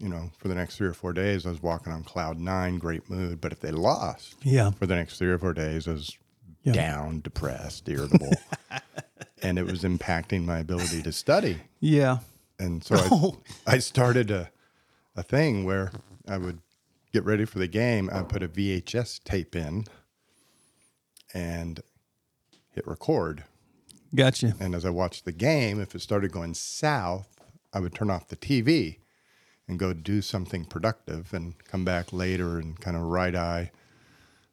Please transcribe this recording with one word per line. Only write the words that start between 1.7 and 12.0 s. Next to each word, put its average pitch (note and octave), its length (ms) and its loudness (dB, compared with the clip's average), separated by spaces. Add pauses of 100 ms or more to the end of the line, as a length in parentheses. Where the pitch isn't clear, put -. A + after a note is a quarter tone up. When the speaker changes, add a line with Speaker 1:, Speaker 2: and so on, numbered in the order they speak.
Speaker 1:
on D#2+ 100 -8
cloud E2 360 -4
nine, F2+ 400 0
great E2 300 -4
mood. F2+ 320 -4
But D#2+ 120 -4
if - 80 -14
they - 100 -4
lost F2 720 0
Speaker 2:
Yeah. B2+ 300 6
Speaker 1:
for F#2+ 140 0
the F2+ 100 2
next E2+ 220 -4
three F2+ 120 2
or F2+ 80 4
four F2 160 0
days, D#2 320 -2
I E2 60 -2
was D2+ 260 -8 (460)
Speaker 2:
Yeah. C3+ 80 4
Speaker 1:
down, D#2 480 0
depressed, - 680 -8
irritable. C#3 440 4 (380)
Speaker 2:
<laughs> C3 100 -6 (600)
Speaker 1:
And F#2 180 2
it F2+ 80 0
was F2+ 180 -4
impacting F2+ 600 0
my E2+ 140 0
ability E2+ 440 -2
to D#2+ 100 -4
study. C#3 460 2 (200)
Speaker 2:
Yeah. C#3+ 400 4 (400)